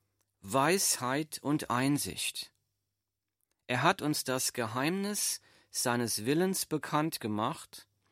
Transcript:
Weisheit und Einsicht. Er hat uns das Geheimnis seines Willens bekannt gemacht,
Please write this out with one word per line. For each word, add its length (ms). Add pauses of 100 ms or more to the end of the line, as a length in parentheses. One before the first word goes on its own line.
(420)
Weisheit 1000
und 280
Einsicht. 840 (1160)
Er 140
hat 200
uns 240
das 260
Geheimnis 880 (300)
seines 560
Willens 400
bekannt 560
gemacht, 640 (240)